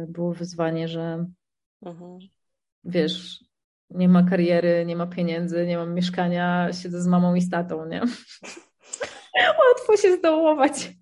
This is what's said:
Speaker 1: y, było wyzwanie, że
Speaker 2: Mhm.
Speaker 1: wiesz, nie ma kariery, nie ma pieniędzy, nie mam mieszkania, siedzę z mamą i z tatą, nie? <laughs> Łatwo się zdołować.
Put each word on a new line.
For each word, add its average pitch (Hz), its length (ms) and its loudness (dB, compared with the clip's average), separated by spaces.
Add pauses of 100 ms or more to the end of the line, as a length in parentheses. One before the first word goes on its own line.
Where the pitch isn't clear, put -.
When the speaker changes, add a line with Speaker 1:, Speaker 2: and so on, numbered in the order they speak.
Speaker 1:
y, 165 60 -10
było 170 260 -4
wyzwanie, 165 540 -4
że 165 380 -6 (560)
Speaker 2:
Mhm. 175 360 -18 (640)
Speaker 1:
wiesz, 175 600 -4 (460)
nie 180 180 2
ma 180 140 8
kariery, 175 640 2
nie 170 100 -6
ma 170 100 -4
pieniędzy, 175 600 -4
nie 175 120 -2
mam 170 160 -6
mieszkania, 175 800 0
siedzę 175 300 -8
z 180 40 0
mamą 180 280 4
i 180 60 2
z 180 100 -2
tatą, 170 360 -6
nie? 165 140 -8
<laughs> - 1700 -2
Łatwo 453 280 4
się 392 200 4
zdołować. 311 840 2